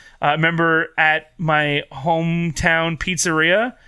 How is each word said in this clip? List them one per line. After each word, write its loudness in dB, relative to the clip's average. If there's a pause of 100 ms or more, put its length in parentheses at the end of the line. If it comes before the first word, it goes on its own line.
(200)
Uh, -6
I 2
remember 0 (100)
at 0
my 0 (100)
hometown -2
pizzeria, 0 (140)